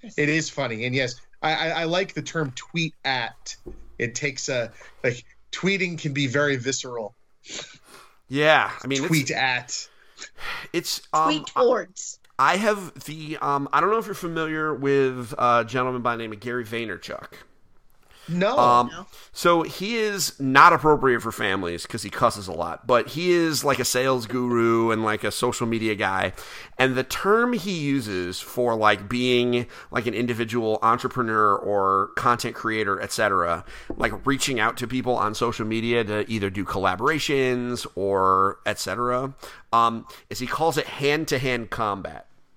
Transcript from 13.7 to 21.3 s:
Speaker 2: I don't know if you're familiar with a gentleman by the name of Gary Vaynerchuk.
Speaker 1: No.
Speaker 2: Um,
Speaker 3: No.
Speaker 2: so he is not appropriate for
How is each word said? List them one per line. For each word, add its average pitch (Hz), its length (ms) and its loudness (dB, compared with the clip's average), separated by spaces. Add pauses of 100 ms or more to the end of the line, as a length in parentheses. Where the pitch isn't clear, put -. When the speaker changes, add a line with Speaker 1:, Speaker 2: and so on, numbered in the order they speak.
Speaker 2:
I 139 80 4
don't 180 80 4
know 220 80 4
if 226 80 -2
you're 202 100 -8
familiar 156 580 -2
with 131 640 0
a 120 300 4
gentleman 127 340 -2
by 120 140 0
the 113 60 -6
name 110 120 -8
of 104 60 -12
Gary 120 260 -6
Vaynerchuk. 110 640 -8 (1000)
Speaker 1:
No. 190 300 2
Speaker 2:
Um, 123 320 6
Speaker 3:
No. 175 160 -14 (240)
Speaker 2:
so 170 300 4
he 185 380 -4
is 208 380 -2
not 139 360 6
appropriate 135 480 4
for 110 100 -6